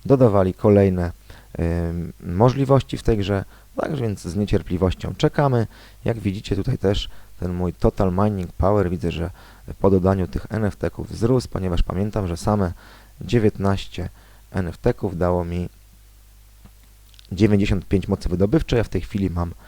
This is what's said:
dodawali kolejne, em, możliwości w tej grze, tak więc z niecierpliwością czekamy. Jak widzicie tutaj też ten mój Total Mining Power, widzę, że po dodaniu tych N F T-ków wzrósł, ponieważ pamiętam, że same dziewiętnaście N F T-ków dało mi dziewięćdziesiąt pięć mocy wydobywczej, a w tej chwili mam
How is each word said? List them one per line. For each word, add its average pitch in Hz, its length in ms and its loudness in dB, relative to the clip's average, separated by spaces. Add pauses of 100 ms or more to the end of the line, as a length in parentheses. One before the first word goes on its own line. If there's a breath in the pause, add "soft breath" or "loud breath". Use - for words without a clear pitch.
dodawali 101 480 4
kolejne, 98 580 4 (460 loud breath)
em, 85 600 -2
możliwości 127 800 2
w - 60 -12
tej 113 140 2
grze, 98 280 -2 (300 soft breath)
tak - 200 -4
więc 113 260 -4
z 87 140 -8
niecierpliwością 92 800 0
czekamy. 135 520 0 (380 loud breath)
Jak 117 140 -2
widzicie 98 360 -4
tutaj 104 220 -2
też - 320 0 (300 soft breath)
ten 90 140 -4
mój 90 200 -2
Total 98 400 0
Mining 95 400 -2
Power, 98 360 2
widzę, 85 220 -2
że 85 180 -6 (500 loud breath)
po 98 100 4
dodaniu 95 380 4
tych - 220 -8
N 107 160 -2
F 95 100 -4
T-ków - 360 -8
wzrósł, 113 380 0
ponieważ 92 340 0
pamiętam, 101 440 -2
że 85 100 -4
same 101 360 0 (480 loud breath)
dziewiętnaście 98 880 0 (420 soft breath)
N 95 160 -2
F 82 100 -8
T-ków 98 400 -2
dało 90 280 0
mi 87 240 -4 (1600)
dziewięćdziesiąt 101 560 2
pięć 92 200 0
mocy 98 220 -2
wydobywczej, 107 500 2
a 101 40 2
w - 60 -6
tej 92 120 -4
chwili 98 280 -4
mam 87 240 -4 (140 soft breath)